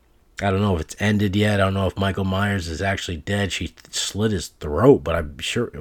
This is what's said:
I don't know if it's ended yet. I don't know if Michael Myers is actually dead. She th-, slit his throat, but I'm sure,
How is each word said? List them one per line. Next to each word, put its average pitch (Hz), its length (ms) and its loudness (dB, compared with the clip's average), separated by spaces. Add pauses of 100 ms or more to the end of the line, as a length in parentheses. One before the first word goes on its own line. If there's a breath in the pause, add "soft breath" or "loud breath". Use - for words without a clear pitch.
(400)
I 98 120 2
don't 95 100 2
know 101 140 2
if 78 60 0
it's - 180 -12
ended 101 360 2
yet. 104 240 2
I 98 40 2
don't 95 100 2
know 98 140 0
if - 100 -4
Michael 98 260 0
Myers 95 440 -2
is 80 120 -6
actually 98 380 -4
dead. 101 340 -4
She - 180 -6
th-, - 260 -16
slit 107 360 -2
his 90 180 -4
throat, 82 540 4
but 82 120 -2
I'm 78 240 -6
sure, - 420 -4